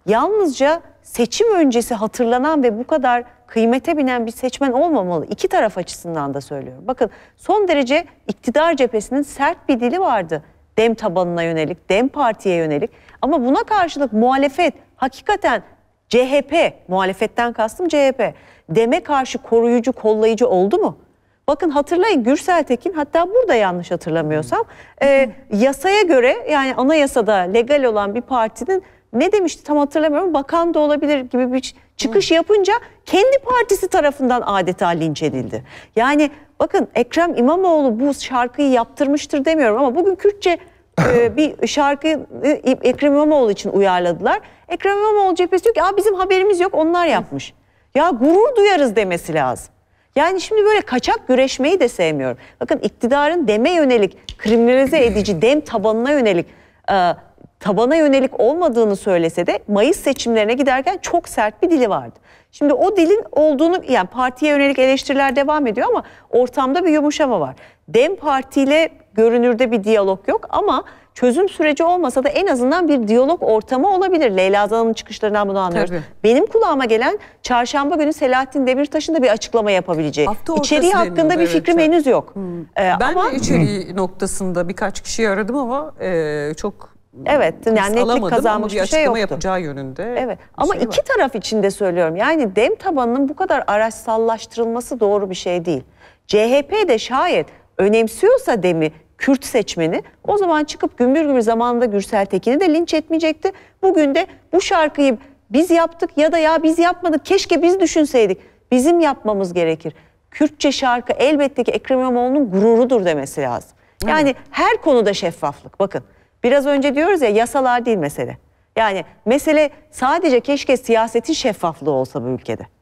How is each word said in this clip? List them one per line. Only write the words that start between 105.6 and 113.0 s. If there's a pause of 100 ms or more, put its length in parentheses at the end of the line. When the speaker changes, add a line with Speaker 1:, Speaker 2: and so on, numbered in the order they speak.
Speaker 1:
yaptık
ya
da
ya
biz
yapmadık,
keşke
biz
düşünseydik. (320)
Bizim
yapmamız
gerekir. (360)
Kürtçe
şarkı
elbette
ki
Ekrem
İmamoğlu'nun
gururudur